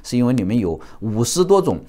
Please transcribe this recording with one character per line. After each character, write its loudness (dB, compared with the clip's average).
是 -8
因 2
为 2
你 0
们 0
有 -2
五 -2
十 0
多 4
种 -2